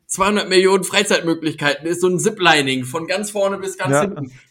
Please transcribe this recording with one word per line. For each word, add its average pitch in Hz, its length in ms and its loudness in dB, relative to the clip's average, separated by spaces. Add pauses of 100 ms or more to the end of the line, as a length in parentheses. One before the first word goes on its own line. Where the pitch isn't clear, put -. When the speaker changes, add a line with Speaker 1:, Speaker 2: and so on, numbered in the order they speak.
Speaker 1:
zweihundert 190 440 -2
Millionen 190 340 4
Freizeitmöglichkeiten 160 1040 0
ist, 175 160 -2
so 185 60 4
ein 180 120 0
Ziplining 147 640 2
von 165 220 -8
ganz 196 240 -4
vorne 196 260 0
bis 190 220 -10
ganz 139 140 -2
Speaker 2:
Ja. 143 100 4
Speaker 1:
hinten. 143 280 -6 (200)